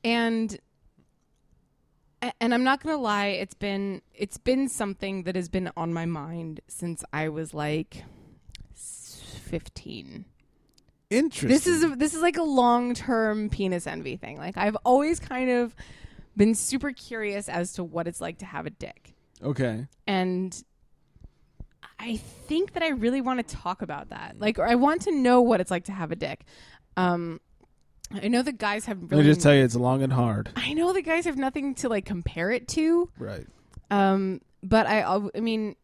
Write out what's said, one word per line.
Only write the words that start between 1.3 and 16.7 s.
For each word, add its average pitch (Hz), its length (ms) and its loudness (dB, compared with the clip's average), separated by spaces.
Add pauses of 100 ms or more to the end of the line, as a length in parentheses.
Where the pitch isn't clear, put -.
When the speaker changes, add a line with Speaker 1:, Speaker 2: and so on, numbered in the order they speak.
Speaker 1:
a-, 247 200 -4
and 240 120 2
I'm 247 120 2
not 277 180 2
gonna 302 140 -2
lie, 208 300 0
it's 196 280 -4
been, 196 460 -4 (120)
it's - 240 -8
been 262 300 0
something 196 560 -6
that 180 140 -6
has 175 100 -4
been 180 300 -4
on 165 160 -4
my 165 120 -4
mind 160 640 -8
since - 360 -10 (100)
I 156 160 -2
was, 156 240 -8
like, 151 500 -4 (680)
s-, - 480 -18 (240)
fifteen. - 800 -12 (840)
Speaker 2:
Interesting. 277 400 0
Speaker 1:
This 277 180 6
is 330 160 4
a, 330 120 4
this 294 180 0
is, 320 80 -4
like, 349 160 4
a 339 60 0
long-term 240 1040 2
penis 185 380 -2
envy 147 300 -8
thing. 147 200 -14
Like, 160 180 -10
I've 208 300 0
always 285 340 4
kind 254 300 -2
of 240 260 0 (600)
been 214 180 6
super 269 380 -4